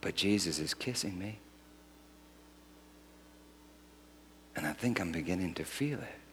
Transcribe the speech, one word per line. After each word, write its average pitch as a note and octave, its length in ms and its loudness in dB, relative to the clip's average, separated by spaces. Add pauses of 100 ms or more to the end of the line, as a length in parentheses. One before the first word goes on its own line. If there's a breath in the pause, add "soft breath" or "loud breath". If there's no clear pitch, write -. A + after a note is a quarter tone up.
But G2 140 -2
Jesus F#2 440 4
is D#2 140 0
kissing G#2 460 -2
me. G#2+ 200 -6 (3250)
And D2+ 120 -4
I D2+ 80 0
think A2+ 260 2
I'm F2 120 0
beginning E2+ 420 0
to D#2+ 100 -2
feel C#3+ 340 -2
it. - 200 -10 (140)